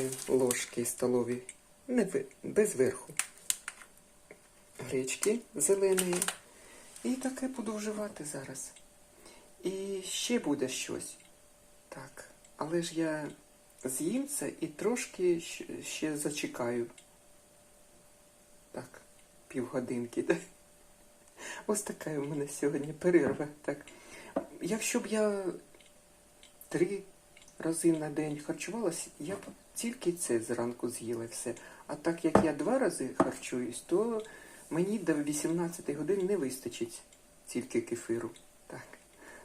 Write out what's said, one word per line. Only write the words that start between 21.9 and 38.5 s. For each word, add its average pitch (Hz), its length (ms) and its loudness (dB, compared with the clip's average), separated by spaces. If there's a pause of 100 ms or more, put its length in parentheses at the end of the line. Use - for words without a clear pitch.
у 147 160 -2
мене 143 220 -2
сьогодні 147 460 0
перерва. 175 540 6 (140)
Так. - 240 -4 (760)
Якщо 220 380 0
б 202 80 -6
я 208 380 2 (1200)
три 190 320 2 (580)
рази 165 320 4
на 151 180 2
день 147 300 -2
харчувалась, 175 680 -2 (120)
я 170 160 -4
б 196 60 -8 (340)
тільки 233 380 -2
це 123 260 2
зранку 120 500 -2
з'їла 117 340 -4
і 117 40 -8
все. - 260 -6 (340)
А 147 80 -6
так 165 300 0
як 165 180 8
я 156 100 6
два 180 260 4
рази 151 380 2
харчуюсь, 123 640 0
то... 214 420 0 (460)
Мені 190 280 2
до 170 160 2
вісімнадцятої 151 840 0
години 180 260 2
не 196 140 2
вистачить - 640 -4 (460)
тільки 120 340 -2
кефіру. 117 480 -4 (380)